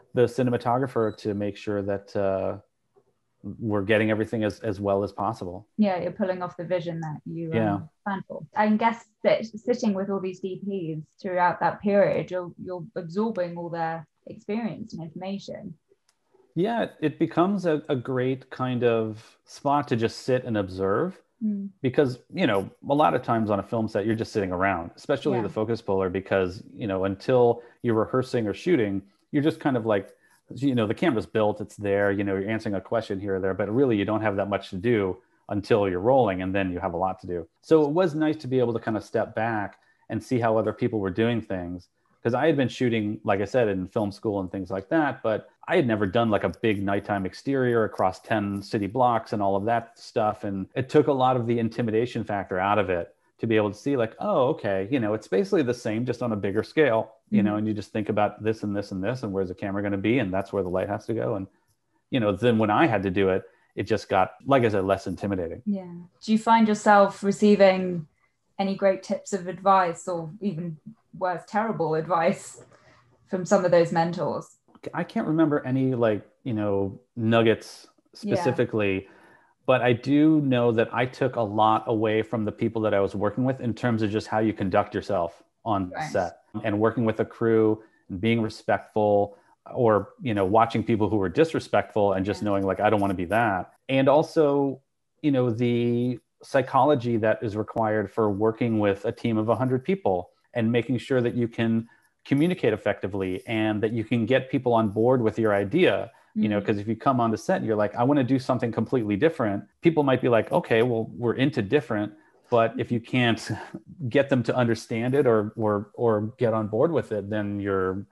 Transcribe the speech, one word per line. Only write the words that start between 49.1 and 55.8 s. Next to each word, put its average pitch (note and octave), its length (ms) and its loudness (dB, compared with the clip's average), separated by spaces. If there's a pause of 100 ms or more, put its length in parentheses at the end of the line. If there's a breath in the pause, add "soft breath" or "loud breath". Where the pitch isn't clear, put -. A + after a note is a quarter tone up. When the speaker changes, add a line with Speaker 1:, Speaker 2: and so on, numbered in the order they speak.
Speaker 1:
and G#2+ 100 -2
all G2 140 0
of G2 80 -2
that A#2 340 -2
stuff. G#2+ 460 -2
And G2 320 -6
it C3 120 -4
took D#3 200 4
a D3+ 40 4
lot C3 240 2
of A#2 120 -2
the A#2+ 100 0
intimidation A2+ 640 -2
factor G2 380 -4
out G2+ 180 2
of F#2 120 0
it F2 240 -4 (240)
to - 100 -6
be A2 80 4
able G#2 140 2
to G2 60 -10
see, C#3+ 200 -2
like, A2+ 240 -2
"Oh, E3+ 300 2
okay, G2 400 -2
you - 100 0
know, G#2+ 140 -2
it's G#2+ 120 -6
basically F#3+ 360 0
the A#2+ 120 0
same, A2+ 300 -4